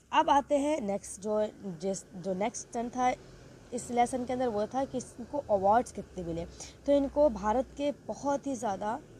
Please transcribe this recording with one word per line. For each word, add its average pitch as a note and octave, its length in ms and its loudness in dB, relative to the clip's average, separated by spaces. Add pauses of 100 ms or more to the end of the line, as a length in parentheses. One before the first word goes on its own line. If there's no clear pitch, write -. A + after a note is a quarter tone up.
(120)
अब D#4 180 4
आते C#4+ 280 4
हैं D4 220 0
next, G3 400 -6
जो, G#3+ 260 0 (180)
जिस, F#3+ 500 -6
जो F#3 200 -4
next G#3 380 -4
turn A#3+ 180 -4
था B3+ 240 2 (600)
इस - 160 -8
lesson A#3+ 340 2
के B3 80 -4
अंदर, B3+ 160 0
वो G#3 180 -2
था B3+ 180 -2
कि B3+ 140 -6
इनको B3 400 -10
awards G#3 540 2
कितने - 320 -12
मिले। E3 200 -6 (420)
तो C#4+ 60 6
इनको C#4+ 360 4
भारत A3 480 -2
के C#4+ 160 -2
बहुत C#4 540 -4
ही C#4 80 -2
ज़्यादा G#3+ 460 -4 (200)